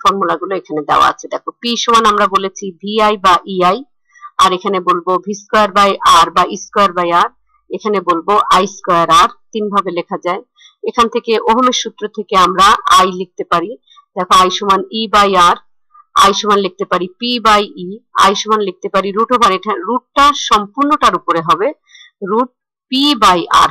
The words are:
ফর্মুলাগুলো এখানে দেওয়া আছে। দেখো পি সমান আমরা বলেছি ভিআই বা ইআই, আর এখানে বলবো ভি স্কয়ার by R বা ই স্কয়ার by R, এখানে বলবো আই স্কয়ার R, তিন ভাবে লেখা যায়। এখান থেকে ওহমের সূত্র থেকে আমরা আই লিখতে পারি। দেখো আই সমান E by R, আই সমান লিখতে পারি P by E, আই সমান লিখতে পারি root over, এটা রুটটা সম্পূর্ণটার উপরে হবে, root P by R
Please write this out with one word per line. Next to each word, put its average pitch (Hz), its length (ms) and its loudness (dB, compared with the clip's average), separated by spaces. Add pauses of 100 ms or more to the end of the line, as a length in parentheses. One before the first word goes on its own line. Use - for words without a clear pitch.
ফর্মুলাগুলো 190 540 -2
এখানে 156 260 -8
দেওয়া 139 260 2
আছে। - 200 -6
দেখো 147 220 -10 (100)
পি 233 160 -4
সমান 233 300 2
আমরা 208 200 2
বলেছি 190 440 -4
ভিআই 214 460 -2
বা 180 280 2
ইআই, 190 400 0 (540)
আর 185 140 2
এখানে 185 280 -4
বলবো 180 380 -2
ভি 202 160 -8
স্কয়ার 208 360 0
by 202 200 2 (360)
R 165 40 -4
বা 180 140 0
ই 180 120 -6
স্কয়ার 196 340 0
by 175 180 -2 (180)
R, 240 40 -6 (400)
এখানে 202 300 -4
বলবো 175 380 0
আই 185 280 2
স্কয়ার 170 420 -2
R, 165 220 4 (220)
তিন 214 160 -4
ভাবে 190 220 -4
লেখা 170 340 -6
যায়। 180 180 -4 (400)
এখান 226 260 0
থেকে 226 320 -4
ওহমের 247 320 2
সূত্র - 360 -8
থেকে 202 280 -6
আমরা 185 400 4 (220)
আই 190 140 0
লিখতে 180 320 -10
পারি। 175 320 -4 (400)
দেখো 185 180 0
আই 185 160 4
সমান 196 300 0
E 220 200 -8 (140)
by 202 160 4 (240)
R, - 20 -6 (580)
আই 196 200 2
সমান 208 240 0
লিখতে 190 260 -4
পারি 180 220 -4 (140)
P - 20 -20 (240)
by 208 160 4 (220)
E, 196 140 -12 (140)
আই 196 220 2
সমান 214 260 -2
লিখতে 196 280 -6
পারি 196 240 -2
root 220 240 -2
over, 220 140 2
এটা 185 260 -4
রুটটা 247 580 0
সম্পূর্ণটার 247 800 0
উপরে 170 260 -2
হবে, 175 320 0 (500)
root 220 260 -2 (420)
P - 20 -20 (320)
by 180 140 4 (300)
R - 20 -14